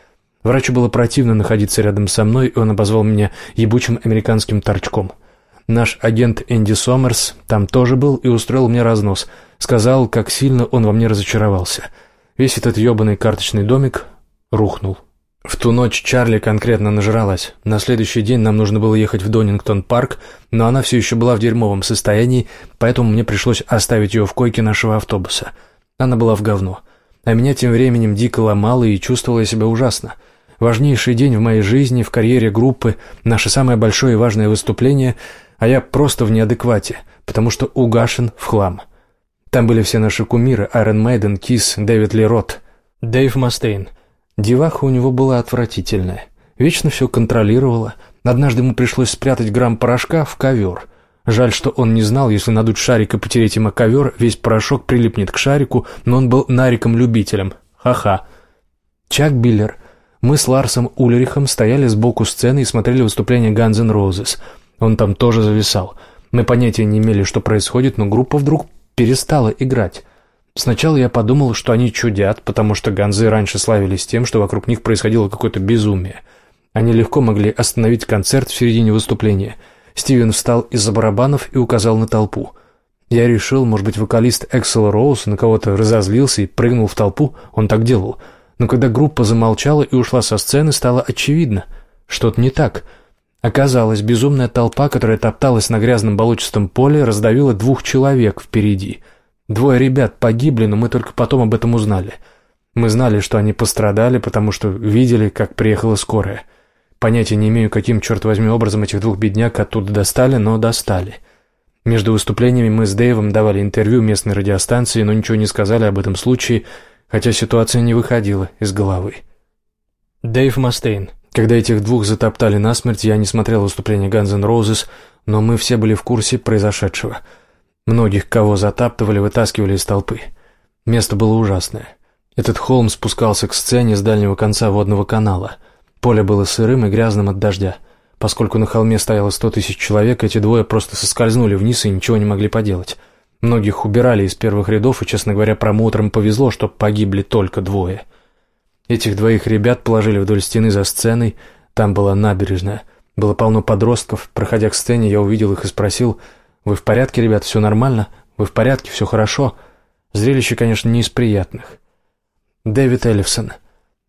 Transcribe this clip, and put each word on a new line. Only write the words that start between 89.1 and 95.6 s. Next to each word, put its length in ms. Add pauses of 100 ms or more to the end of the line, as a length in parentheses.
замолчала 580
и 140
ушла 260
со 160
сцены, 340
стало 300
очевидно, 640 (400)
что-то 340
не 120
так. 320 (580)
Оказалось, 600
безумная 460
толпа, 400
которая 300
топталась 520